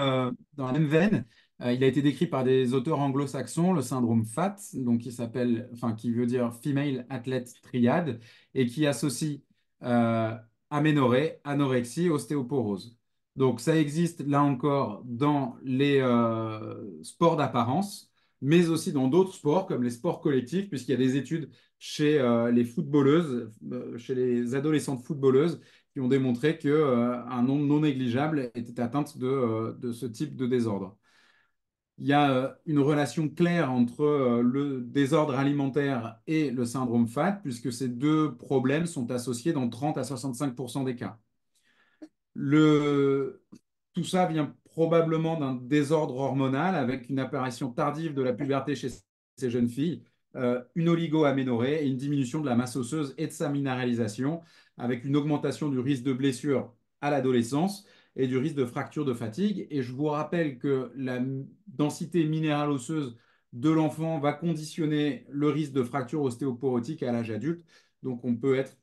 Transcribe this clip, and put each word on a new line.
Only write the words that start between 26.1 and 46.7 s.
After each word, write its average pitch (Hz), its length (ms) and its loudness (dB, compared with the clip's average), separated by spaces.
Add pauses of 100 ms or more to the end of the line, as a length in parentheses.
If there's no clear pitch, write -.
que, 143 120 -2
euh, 123 560 2
un 123 180 -2
nombre 143 220 2
non 147 160 4
négligeable 135 720 0
était 120 260 -6
atteinte 139 360 -4
de, 127 100 -4
euh, 117 460 0
de 123 180 -8
ce 123 140 -8
type 139 300 -8
de 131 120 -4
désordre. 107 500 -2 (1040)
Il 131 80 -8
y 139 60 4
a, 143 180 4
euh, 131 200 0 (140)
une 151 140 2
relation 147 500 2
claire 170 420 2
entre, 123 300 2
euh, 135 400 4
le 131 400 0
désordre 139 540 2
alimentaire 139 880 0
et 156 240 0
le 123 160 -2
syndrome 117 420 0
fat, 165 260 0 (100)
puisque 127 280 -6
ces 127 160 -4
deux 147 480 0
problèmes 135 520 0
sont 127 240 -6
associés 127 420 -2
dans 127 160 0
trente 143 280 -4
à 131 60 -4
soixante-cinq 131 520 -6
pour 120 160 -8
cent 139 120 -4
des 127 120 -4
cas. 104 240 -10 (1120)
Le, 143 1120 4 (500)
tout 170 100 -2
ça 180 220 2
vient 156 380 -2
probablement 160 760 2
d'un 135 140 -2
désordre 135 600 0
hormonal 135 600 0